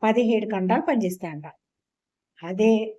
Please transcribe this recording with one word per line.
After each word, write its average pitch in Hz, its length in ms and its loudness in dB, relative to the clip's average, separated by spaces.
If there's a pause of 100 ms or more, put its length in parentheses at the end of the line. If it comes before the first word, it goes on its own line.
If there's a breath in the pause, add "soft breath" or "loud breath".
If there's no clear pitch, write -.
పదిహేడు 220 520 2
కండరాలు 190 360 0
పనిచేస్తాయంట. 180 580 -4 (1000)
అదే 214 240 4 (260)